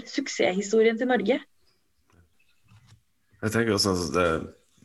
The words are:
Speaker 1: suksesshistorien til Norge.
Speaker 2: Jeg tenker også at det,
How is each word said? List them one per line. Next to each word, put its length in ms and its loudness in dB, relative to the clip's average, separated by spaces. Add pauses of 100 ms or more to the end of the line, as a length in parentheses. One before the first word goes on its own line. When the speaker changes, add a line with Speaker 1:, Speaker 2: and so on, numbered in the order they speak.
Speaker 1:
suksesshistorien 920 0
til 100 -2
Norge. 320 0 (2000)
Speaker 2:
Jeg 80 0
tenker 220 0
også 200 2
at 200 -2
det, 140 2 (580)